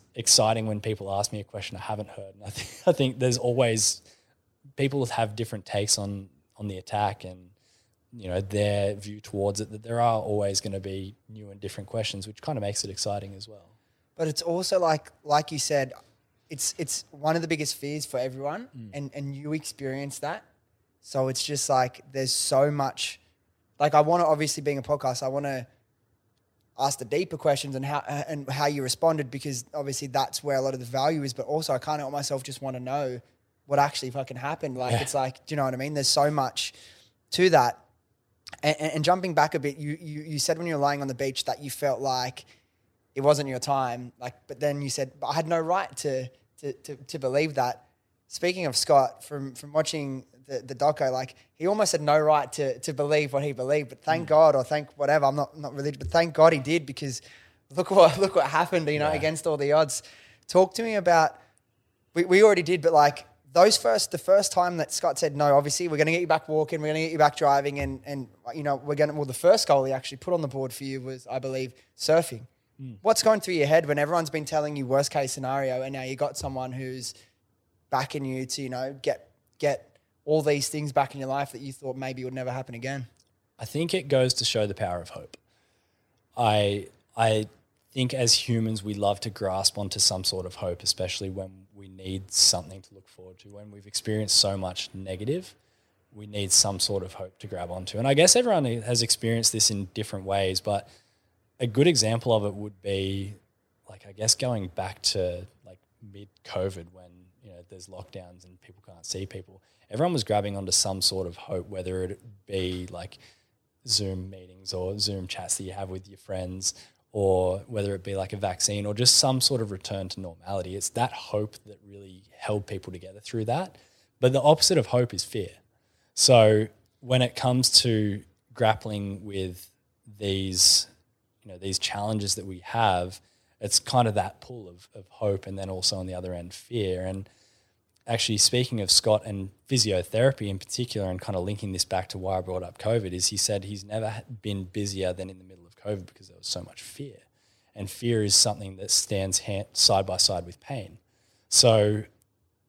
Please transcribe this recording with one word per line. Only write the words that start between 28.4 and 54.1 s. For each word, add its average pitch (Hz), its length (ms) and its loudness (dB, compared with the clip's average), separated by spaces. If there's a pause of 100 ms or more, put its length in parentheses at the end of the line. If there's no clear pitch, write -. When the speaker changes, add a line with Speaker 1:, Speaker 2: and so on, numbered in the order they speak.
Speaker 2:
how 139 180 0
you 143 160 -2
responded, 147 480 0
because 135 340 -8 (100)
obviously 139 340 -6
that's 135 340 -2
where 143 140 -2
a 131 40 0
lot 135 140 -2
of 127 60 -8
the 123 60 -12
value 139 360 0
is. 135 120 -4
But 127 120 -8
also 151 280 -2
I 127 40 0
can't 151 220 -4
help 139 120 -8
myself 139 300 -4
just 135 200 -14
wanna 127 180 -8
know 127 400 -4 (460)
what 139 120 2
actually 139 320 2
fucking 127 280 -8
happened. 139 400 -6
Like, 123 140 -2
Speaker 1:
Yeah. 117 100 4
Speaker 2:
it's - 120 -4
like, 131 320 -2
do - 60 -12
you 151 40 -2
know 139 80 2
what 131 100 -2
I - 20 -6
mean? 135 180 -6
There's 139 140 0
so 147 220 4
much 143 420 -2 (600)
to 180 180 4
that. 127 280 6 (840)
And, 151 180 4
and, 156 140 -4
and 156 100 -2
jumping 180 300 2
back 151 200 4
a 165 60 0
bit, 139 160 -4
you, 147 240 -8
you, 151 220 -12
you 151 160 -6
said 156 180 0
when 170 100 -6
you 165 80 -2
were 143 60 -2
lying 143 220 0
on 135 60 -4
the 131 60 -4
beach 135 300 -4
that - 180 -4
you 143 80 -10
felt 131 300 -2
like 127 440 -4 (720)
it 139 80 -4
wasn't 143 260 4
your 127 100 -4
time. 123 600 -2
Like, 123 140 -12 (120)
but 123 140 -14
then 143 200 0
you 143 80 -4
said, 131 300 -4
"But 139 100 -8
I 139 60 0
had 160 140 0
no 170 100 2
right 170 400 -2
to, 131 300 -4 (320)
to, 143 120 -6
to, - 240 -16
to 143 220 -12
believe 139 360 0
that." 123 300 -2 (440)
Speaking 180 380 -2
of 127 100 -2
Scott, 135 480 4
from, 135 300 -10
from 147 180 -16
watching 147 520 -2 (220)
the, 131 140 -8
the 131 140 -12
doco, 139 380 2
like, 127 220 -6 (220)
he 160 100 -2
almost 208 260 2
had 165 80 0
no 147 180 4
right 151 340 4
to, 131 280 -2
to 156 140 -6
believe 147 380 2
what 139 100 0
he 147 100 -2
believed, 131 360 -2
but - 140 -20
thank 160 220 0